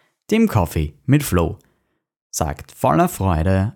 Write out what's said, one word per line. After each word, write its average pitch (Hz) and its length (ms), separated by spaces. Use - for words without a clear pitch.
dem 220 180
Coffee 80 460
mit 143 180
Flo. 90 360
Sagt - 420
voller 160 360
Freude 95 680